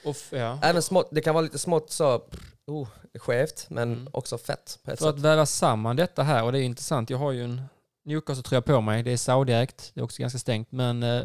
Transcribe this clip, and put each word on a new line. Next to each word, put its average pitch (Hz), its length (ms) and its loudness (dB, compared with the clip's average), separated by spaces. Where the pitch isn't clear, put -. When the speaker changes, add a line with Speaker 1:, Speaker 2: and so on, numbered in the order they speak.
Speaker 1:
Och 147 60 -4
f-, - 200 -12
ja. 127 300 -4
Speaker 2:
Även 165 200 4
smått, 180 300 2
det 151 100 0
kan 156 120 2
vara 160 80 2
lite 151 180 -4
smått 160 320 -2
så, 131 300 2
oh, 143 200 -8
skevt, 131 500 -2
men 120 240 -4
Speaker 1:
Mm. 123 180 -8
Speaker 2:
också - 260 -6
fett - 460 -10
på 131 80 -10
ett 131 80 -8
Speaker 1:
För 156 100 2
att 143 60 0
Speaker 2:
sätt. 143 100 -2
Speaker 1:
väva 156 200 6
samman 117 500 0
detta 165 280 0
här, 135 200 4
och 120 80 0
det 135 80 2
är 131 40 2
intressant, 123 460 -4
jag 127 80 -2
har 139 140 -2
ju 120 120 -4
en 120 180 -6
Newcastle-tröja 139 560 -2
på 131 200 4
mig, 107 220 0
det 123 80 -2
är 120 60 2
Saudiägt, 127 760 2
det 123 80 -10
är - 20 -4
också - 180 -8
ganska 127 180 -4
stängt, 110 320 -4
men, 120 320 -2
eh, 120 220 0